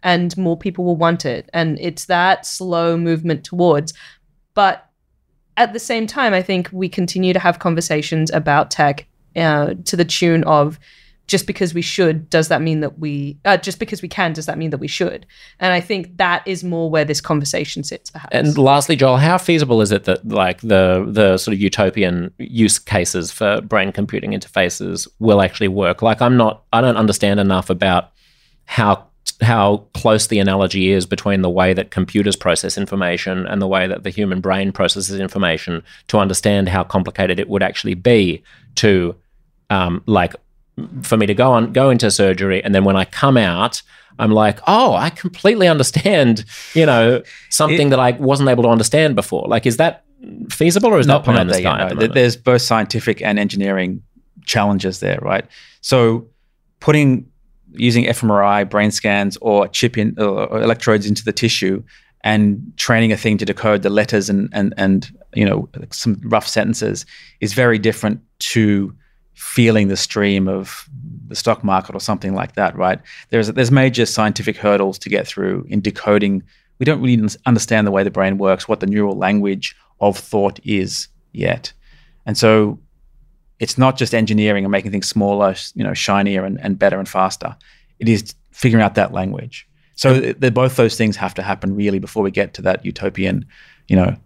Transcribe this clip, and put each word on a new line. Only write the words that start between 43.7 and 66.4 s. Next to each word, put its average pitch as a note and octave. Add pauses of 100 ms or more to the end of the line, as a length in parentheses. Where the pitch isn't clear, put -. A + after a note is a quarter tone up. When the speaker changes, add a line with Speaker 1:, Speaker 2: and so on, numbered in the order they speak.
Speaker 2:
I'm A2+
like, G#2+
"Oh, G3+
I A#2+
completely F#3+
understand, C#3+ (300)
you D#3+
know, A#2+ (280)
something D3+
Speaker 3:
It -
Speaker 2:
that C3
I B2
wasn't C3+
able B2
to A#2
understand C3+
before." -
Like, A2+
is A#2
that D#3+ (460)
feasible, F#3
or G3
is C3
that C#3+
Speaker 3:
Not, D3
Speaker 2:
pie A#2+
Speaker 3:
not A#2+
Speaker 2:
in F2+
the -
Speaker 3:
there F#2
yet, F#2
Speaker 2:
sky D2
at -
Speaker 3:
no. -
Speaker 2:
the F#2
Speaker 3:
Th-, F2+
Speaker 2:
moment? A2+
Speaker 3:
there's B2
both B2
scientific A2
and G#2
engineering G2 (420)
challenges G2
there, F#2+
right? F#2+ (380)
So A#2 (540)
putting, D3 (460)
using A#2+
F A#2+
M A2
R G2+
I, G2+
brain G#2
scans, G2+
or G#2
chip -
in, A2
uh, G#2+
or G#2
electrodes A2+
into G#2
the A2
tissue G2 (420)
and G#2
training A2+
a G#2
thing G#2+
to A2
decode G#2
the G2+
letters G#2
and, G2
and, G#2
and, F#2+ (240)
you A2
know, G2+ (220)
some G#2+
rough A2+